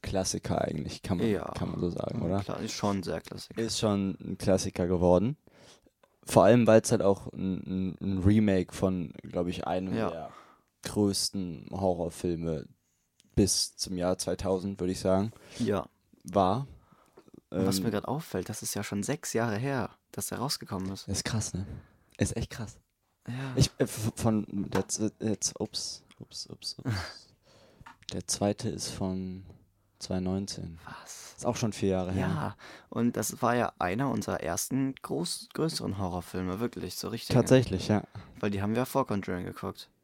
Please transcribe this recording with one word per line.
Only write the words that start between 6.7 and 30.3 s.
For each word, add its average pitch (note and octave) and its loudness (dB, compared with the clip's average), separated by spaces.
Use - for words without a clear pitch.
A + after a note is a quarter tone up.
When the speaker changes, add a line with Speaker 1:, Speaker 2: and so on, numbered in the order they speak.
Speaker 1:
halt A2 4
auch G2 2
ein, F#2 -2
ein, F#2 -4
ein F#2+ 0
Remake G2 6
von, F#2 0
glaub F2 -2
ich, F2+ -4
einem F#2 -2
Speaker 2:
Ja. G#2+ -2
Speaker 1:
der D#2+ -10
größten F#2+ -2
Horrorfilme E2+ -2
bis - 2
zum F#2 -6
Jahr F2+ 0
zweitausend, F#2+ -2
würd F2+ 0
ich F#2 -4
sagen, F#2+ 2
Speaker 2:
Ja. G#2+ 0
Speaker 1:
war. G2+ 2
Speaker 2:
Und F#2 0
was F#2+ 2
Speaker 1:
Ähm, F#2+ -2
Speaker 2:
mir A2+ 0
grad G#2 -2
auffällt, B2 -4
das - -8
ist - -6
ja G2+ -4
schon G2+ -4
sechs - -6
Jahre A2+ 0
her, C3 -2
dass - -6
der F#2+ -6
rausgekommen G2 -4
ist. - -12
Speaker 1:
Ist G2 -2
krass, - -2
ne? F#2 -6
Ist - 0
echt - -6
krass. - -12
Speaker 2:
Ja. A#2+ -8
Speaker 1:
Ich, - 6
äh, C3 4
f-, A2+ -2
von A2 2
der - 0
z-, - -2
jetzt, - -2
ups, - -6
ups, - -12
ups, - -12
ups. A2+ -4
Speaker 2:
<laughs> F#2 -2
Speaker 1:
Der F#2+ -8
zweite G#2 0
ist - -6
von F#2 -4
zweitausendneunzehn. F#2 -4